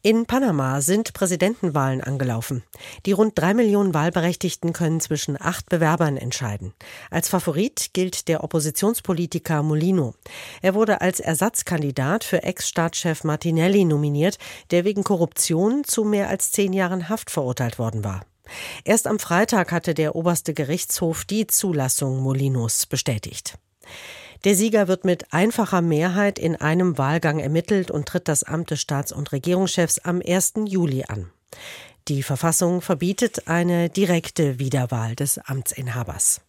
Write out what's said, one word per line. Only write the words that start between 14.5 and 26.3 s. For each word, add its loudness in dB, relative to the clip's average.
der 4
wegen 0
Korruption 2
zu 0
mehr 2
als -2
zehn 2
Jahren 0
Haft -4
verurteilt -2
worden -2
war. -4
Erst 2
am 0
Freitag 2
hatte 0
der 0
oberste 0
Gerichtshof -2
die -2
Zulassung 0
Molinos 0
bestätigt. -4
Der 6
Sieger 4
wird 0
mit 0
einfacher 2
Mehrheit 2